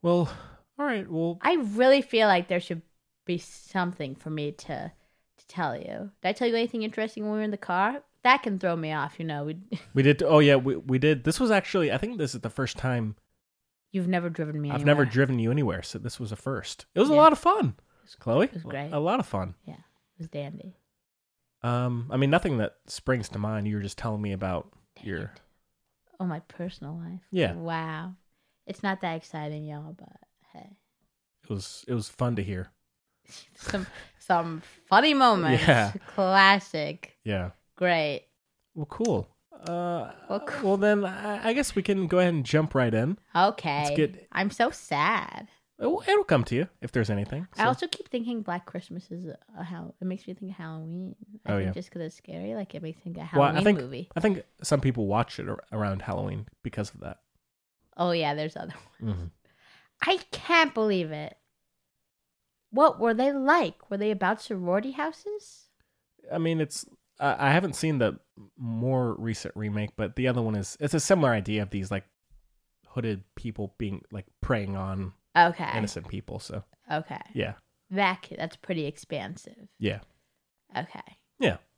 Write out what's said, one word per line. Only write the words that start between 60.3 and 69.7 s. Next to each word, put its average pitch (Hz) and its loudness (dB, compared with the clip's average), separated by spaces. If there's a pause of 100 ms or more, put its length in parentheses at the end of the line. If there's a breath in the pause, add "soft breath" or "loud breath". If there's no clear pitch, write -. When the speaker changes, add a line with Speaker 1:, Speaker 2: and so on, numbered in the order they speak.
Speaker 2:
can't 330 2
believe 196 0
it. 151 -10 (1300)
What 269 4
were 226 2
they 262 2
like? 277 0
Were 202 -4
they 214 0
about 202 0
sorority 196 -2
houses? 320 -8 (640)
Speaker 1:
I 160 -2
mean, 165 0
it's, - -6 (340)
I, 139 2
I 139 6
haven't 175 2
seen 156 0
the 110 2 (380)
more 123 -2
recent 113 -6
remake, 104 -4